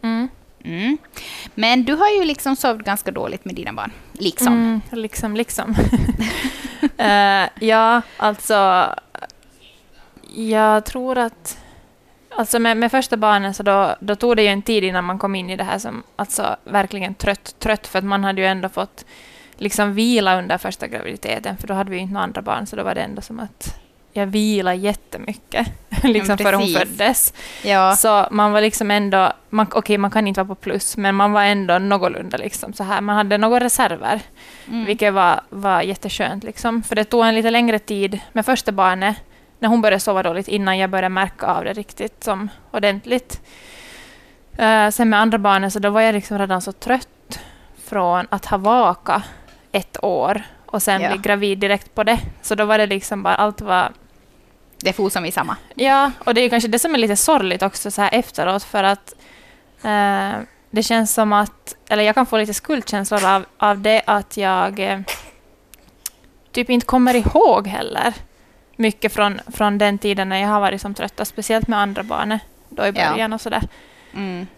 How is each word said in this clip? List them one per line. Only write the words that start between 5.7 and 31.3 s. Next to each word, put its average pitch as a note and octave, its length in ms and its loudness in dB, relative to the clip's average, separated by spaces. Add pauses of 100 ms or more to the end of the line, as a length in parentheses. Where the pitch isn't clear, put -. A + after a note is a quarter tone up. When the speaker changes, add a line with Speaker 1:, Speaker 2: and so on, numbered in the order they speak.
Speaker 1:
<laughs> - 40 4 (1120)
Eh, G3+ 500 4 (120)
ja, A3 420 4 (160)
alltså, G3 680 2 (1500)
jag G#3+ 500 2
tror B3+ 320 -6
att... - 400 -4 (760)
Alltså A#3 240 0
med, A#3 180 2
med A#3 140 0
första C4 260 0
barnen G3+ 360 2
så G3+ 100 -10
då, G3 360 4
då G3+ 160 -2
tog A#3+ 200 2
det G#3+ 80 4
ju G#3 40 6
en G3+ 140 0
tid G#3 220 2
innan F#3 220 -2
man F#3 140 -4
kom G3 160 -2
in F#3 140 -6
i F#3+ 80 -6
det G3 60 -6
här F#3+ 160 -2
som, G#3+ 240 -10 (120)
alltså, - 480 -4
verkligen G3 520 -2
trött, - 440 -4
trött, G#3+ 280 -2
för F#3+ 120 -2
att F#3+ 60 -6
man G3 180 0
hade F#3+ 180 0
ju F#3+ 60 2
ändå F#3+ 220 -2
fått - 360 -8 (520)
liksom G3+ 360 -2
vila G#3 440 2
under F3+ 200 -2
första - 300 -8
graviditeten, G3+ 720 -8
för - 100 -14
då G3+ 60 -6
hade G3 160 -4
vi F#3 60 -8
ju F3+ 60 -6
inte F#3+ 120 -8
några G3 100 -4
andra G3 180 -6
barn, G#3 260 -4
så - 80 -14
då G3+ 80 -6
var F#3+ 120 -4
det - 60 -4
ändå G#3 200 -8
som A3+ 180 -14
att - 400 -12 (340)
jag G3+ 120 -2
vilade G3 520 0
jättemycket, - 880 -6 (180)
<laughs> - 180 -4
liksom, G#3 360 2
Speaker 2:
Ja, G#3 60 0
Speaker 1:
före G3 100 4
hon G3+ 100 2
Speaker 2:
precis. E3+ 140 0
Speaker 1:
föddes. G3 540 0 (300)
Speaker 2:
Ja. G3 320 4
Speaker 1:
Så G#3 360 4
man G#3 200 4
var G#3 100 4
liksom G#3+ 300 0
ändå, G3 420 4 (160)
man, G#3+ 220 2
okej, G#3 260 2
man G3+ 140 0
kan G#3+ 160 2
inte F#3+ 160 0
vara F#3+ 40 -2
på F#3+ 140 -12
plus, - 360 -4
men G3 180 0
man G3+ 160 4